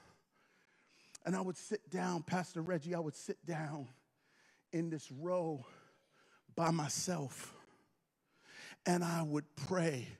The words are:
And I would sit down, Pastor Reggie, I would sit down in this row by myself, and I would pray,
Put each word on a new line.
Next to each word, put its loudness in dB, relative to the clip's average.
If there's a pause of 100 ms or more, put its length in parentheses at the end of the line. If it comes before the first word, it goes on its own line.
(1200)
And 2
I 2
would -2
sit -4
down, 0
Pastor 0
Reggie, 0
I 0
would -2
sit -8
down -4 (840)
in 2
this -6
row 0 (920)
by 8
myself, 0 (1300)
and 6
I 2
would 2 (100)
pray, 2 (120)